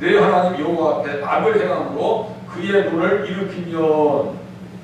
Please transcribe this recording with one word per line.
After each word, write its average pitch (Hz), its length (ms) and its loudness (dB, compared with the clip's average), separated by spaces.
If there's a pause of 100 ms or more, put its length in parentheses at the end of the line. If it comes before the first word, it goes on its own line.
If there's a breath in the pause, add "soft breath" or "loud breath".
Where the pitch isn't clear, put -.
내 180 180 4
하나님 180 460 4
여호와 160 340 0
앞에 143 260 -4
악을 202 380 2
행함으로 147 720 -2 (180)
그의 190 380 0
노를 185 380 0
일으키면." 165 1080 0 (480)